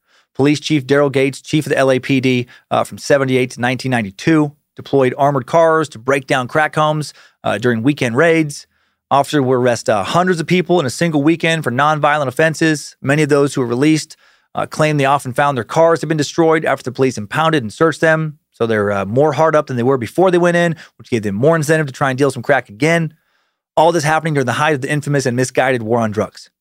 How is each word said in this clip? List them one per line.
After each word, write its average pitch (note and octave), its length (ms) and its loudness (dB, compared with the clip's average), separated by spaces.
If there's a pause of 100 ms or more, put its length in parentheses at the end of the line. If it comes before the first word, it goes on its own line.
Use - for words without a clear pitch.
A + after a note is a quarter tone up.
(340)
Police C#3+ 260 2
Chief D3 260 -2
Daryl C#3 260 2
Gates, C3+ 280 -2
chief D3+ 260 -4
of - 40 -6
the C#3 80 -2
L C3+ 140 2
A C3 80 0
P C3+ 200 0
D, B2+ 280 0 (240)
uh, A#2+ 120 2
from G#2+ 140 -12
seventy-eight C3 540 0
to A2+ 100 -12
nineteen B2+ 300 -4
ninety-two, D3 640 0 (200)
deployed C3 420 0
armored C#3 280 -2
cars D#3+ 440 2
to A#2+ 100 -20
break B2+ 260 -2
down C3 220 -2
crack D3+ 280 -2
homes, D#3 380 -2 (300)
uh, G#2 160 -2
during A2+ 240 0
weekend B2+ 340 0
raids. D#3+ 480 0 (460)
Officers C#3 300 2
would B2+ 140 2
arrest, B2 340 0
uh, G#2+ 140 0
hundreds F3+ 360 0
of D#3 80 -6
people F3+ 320 0
in D3+ 60 -2
a B2+ 60 -4
single D#3 320 -2
weekend D#3+ 400 0
for C3+ 80 -4
nonviolent D3 560 0
offenses. D#3+ 720 0
Many D3 240 0
of C#3+ 60 2
those C#3+ 240 2
who C#3 80 -2
were A#2+ 60 -2
released, D3 500 0 (380)
uh, - 100 -4
claimed D3+ 340 0
they C3+ 60 2
often C3+ 280 -2
found D3 220 0
their A#2 80 -2
cars E3 380 2
had D3+ 80 -4
been D#3+ 80 -2
destroyed D#3+ 480 0
after C3+ 180 -2
the B2 80 -8
police C3 260 0
impounded D#3 440 -2
and G#2+ 100 -6
searched D#3+ 300 0
them. D#3+ 380 0 (200)
So A#2 80 0
they're, G#2 240 0
uh, G2 140 -2
more C#3 280 2
hard D#3 220 2
up D3+ 120 2
than B2+ 100 -6
they A#2 60 -2
were C3+ 140 2
before E3+ 340 0
they F3 60 4
went F3 200 2
in, E3+ 180 2 (220)
which - 120 -20
gave A2+ 140 -2
them G2+ 100 -4
more C3+ 220 2
incentive D#3 320 0
to C3 60 -10
try C#3 160 -2
and B2+ 80 -4
deal C#3 120 2
some B2 140 -6
crack C3 260 0
again. D#3 460 -2 (600)
All E3 160 4
this E3 100 -2
happening D#3 300 0
during C#3 120 0
the A#2+ 80 -2
height D3+ 220 0
of B2+ 60 -6
the C3+ 100 -6
infamous D3 340 -2
and B2 120 -2
misguided C3 440 0
war A2+ 180 -2
on A2 120 -2
drugs, G2+ 500 -8